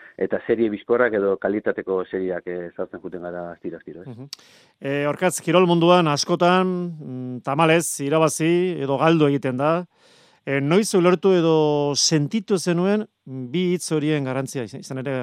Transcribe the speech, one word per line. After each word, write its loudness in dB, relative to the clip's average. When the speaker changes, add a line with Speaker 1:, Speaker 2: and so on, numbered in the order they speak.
Speaker 1:
eta -4
serie 0
bizkorrak 0
edo 2
kalitateko -4
serieak, -6
eh, -10
sartzen -10
juten -12
gara -10
astiro, -12
astiro, -18
ez? -18
Speaker 2:
Mhm. -18
Eh, -4
Orkatz, -2
kirol 4
munduan 6
askotan, 2
mm, -8
tamalez, 2
irabazi 0
edo -2
galdu 4
egiten 0
da. 0
Eh, 0
noiz 2
ulertu 4
edo 2
sentitu 0
zenuen 0
bi -4
hitz -4
horien 0
garrantzia, -4
izan, -12
izan -10
ere -6